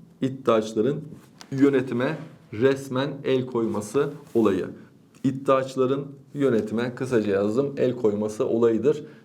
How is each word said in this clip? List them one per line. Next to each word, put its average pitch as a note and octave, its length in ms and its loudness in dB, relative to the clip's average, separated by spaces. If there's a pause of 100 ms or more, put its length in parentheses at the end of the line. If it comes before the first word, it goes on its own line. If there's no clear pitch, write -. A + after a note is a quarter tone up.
(200)
İttihatçıların A#2+ 800 0 (500)
yönetime C3+ 680 2 (340)
resmen C3+ 580 0 (140)
el C3 220 0
koyması A2+ 640 -2 (240)
olayı. F#2+ 320 2 (580)
İttihatçıların C3+ 800 0 (280)
yönetime, B2 600 0
kısaca A#2 380 0
yazdım, G#2+ 440 0
el B2 200 0
koyması G#2+ 500 -2
olayıdır. A#2 580 2 (200)